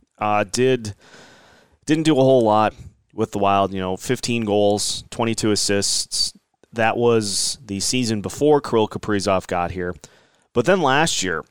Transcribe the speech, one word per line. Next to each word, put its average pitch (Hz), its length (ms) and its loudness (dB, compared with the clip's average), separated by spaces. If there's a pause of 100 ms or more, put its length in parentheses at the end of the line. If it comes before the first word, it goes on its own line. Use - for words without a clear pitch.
(180)
uh, 107 260 0
did, 120 500 0 (880)
didn't 156 200 0
do 156 80 4
a 147 100 4
whole 131 200 6
lot 107 300 4 (400)
with 110 200 -4
the 104 60 -6
Wild, 98 360 2
you 95 60 -6
know, 92 160 -6
fifteen 120 480 -4
goals, 104 680 0
twenty-two 113 400 -2
assists. - 800 -2 (400)
That - 240 0
was 113 680 0
the 98 160 -8
season 113 420 -2
before 143 380 2
Kirill 110 280 0
Kaprizov 98 580 -2
got 87 260 -4
here. 90 220 -6 (580)
But 117 140 0
then 190 140 2
last 147 420 0
year, 87 280 -4